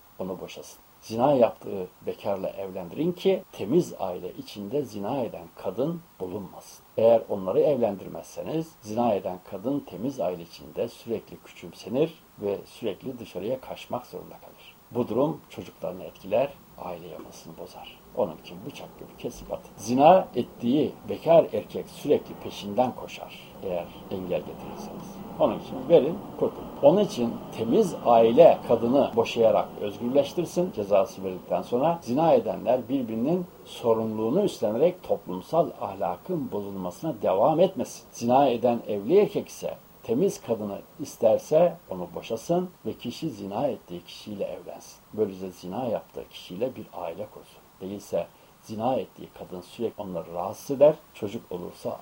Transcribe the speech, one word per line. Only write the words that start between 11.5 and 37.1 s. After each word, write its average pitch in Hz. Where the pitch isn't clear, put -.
ve 101
sürekli 120
dışarıya 107
kaçmak -
zorunda 85
kalır. -
Bu 113
durum 139
çocuklarını 90
etkiler, 104
aile 87
yapısını -
bozar. -
Onun 85
için 87
bıçak -
gibi -
kesip -
atın. -
Zina 139
ettiği 120
bekar 147
erkek 104
sürekli -
peşinden 101
koşar -
eğer 87
engel 90
getirirseniz. -
Onun 113
için 135
verin, 165
kurtulun. -
Onun 165
için 120
temiz 151
aile 117
kadını 117
boşayarak 110
özgürleştirsin, 139
cezası 98
verildikten 92
sonra 147
zina 147
edenler 107
birbirinin 135
sorumluluğunu 113
üstlenerek 131
toplumsal 104
ahlakın 98
bozulmasına 101